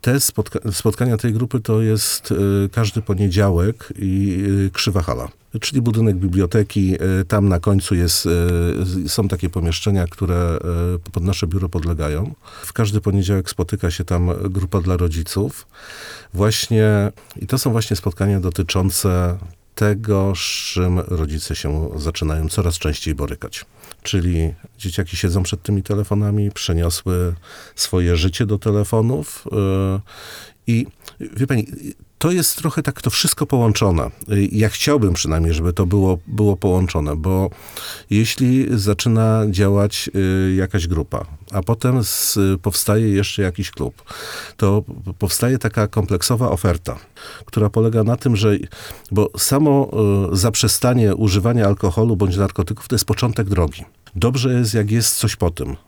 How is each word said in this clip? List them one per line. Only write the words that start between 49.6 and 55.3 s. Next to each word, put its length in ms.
y, 40
zaprzestanie 760
używania 520
alkoholu 480
bądź 220
narkotyków 500
to 80
jest 100
początek 440
drogi. 360
Dobrze 380
jest, 200
jak 180
jest 260
coś 180